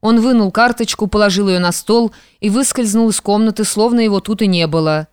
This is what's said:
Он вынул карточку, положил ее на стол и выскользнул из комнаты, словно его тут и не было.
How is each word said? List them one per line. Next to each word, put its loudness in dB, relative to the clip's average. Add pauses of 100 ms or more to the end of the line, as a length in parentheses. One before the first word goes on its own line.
Он 2
вынул 2
карточку, -2
положил 0
ее 0
на 0
стол 0 (280)
и -2
выскользнул 0
из -2
комнаты, 0
словно 0
его 2
тут -4
и 2
не 2
было. -2